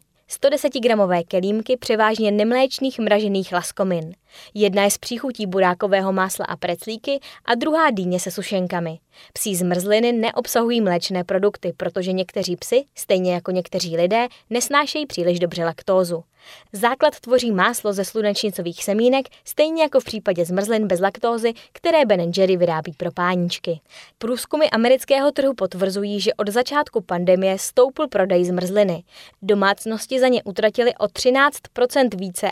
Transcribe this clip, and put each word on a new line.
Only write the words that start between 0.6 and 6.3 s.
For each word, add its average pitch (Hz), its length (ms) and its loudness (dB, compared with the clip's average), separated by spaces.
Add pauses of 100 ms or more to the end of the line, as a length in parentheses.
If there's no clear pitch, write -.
kelímky 208 540 -2
převážně 220 540 0
nemléčných 254 680 0
mražených 208 520 0
laskomin. 175 600 -4 (420)
Jedna 202 300 2
je 202 80 4
s - 60 -2
příchutí 240 480 -8
burákového 190 680 2
másla 190 320 -2